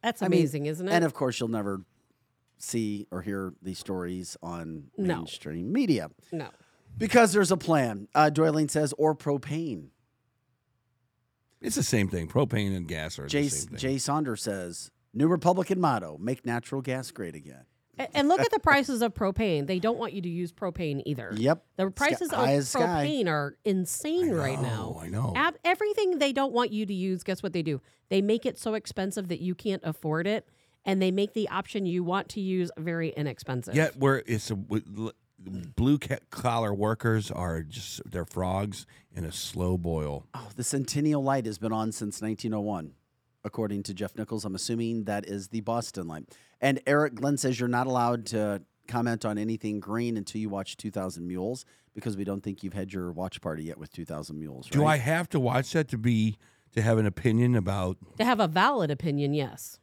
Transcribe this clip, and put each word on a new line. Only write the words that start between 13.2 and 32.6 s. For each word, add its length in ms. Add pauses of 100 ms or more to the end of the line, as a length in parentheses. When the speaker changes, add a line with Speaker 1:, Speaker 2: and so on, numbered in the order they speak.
Speaker 2:
Jay, 180
Speaker 3:
the 60
same 200
thing. 80
Speaker 2:
Jay 200
Saunders 440
says, 480 (240)
"New 140
Republican 520
motto, 380
make 260
natural 380
gas 280
great 240
again." 300 (340)
Speaker 1:
A-, 180
and 120
look 120
at 100
the 100
prices 420
of 120
propane. 520
They 120
don't 200
want 140
you 100
to 60
use 240
propane 540
either. 300
Speaker 2:
Yep. 280 (120)
Speaker 1:
The 80
Speaker 2:
Sky, 100
Speaker 1:
prices 380
of 60
Speaker 2:
high 160
as 140
sky. 120 (260)
Speaker 1:
propane 220
are 360
insane 680
Speaker 3:
I 40
Speaker 1:
right 240
Speaker 3:
know, 20
Speaker 1:
now. 380
Speaker 3:
I 80
know. 280
Speaker 1:
Ab-, 280
everything 540
they 140
don't 200
want 200
you 140
to 80
use, 280
guess 200
what 100
they 100
do? 180 (280)
They 140
make 240
it 120
so 160
expensive 540
that 120
you 140
can't 300
afford 420
it, 220 (360)
and 160
they 100
make 240
the 140
option 380
you 180
want 260
to 100
use 360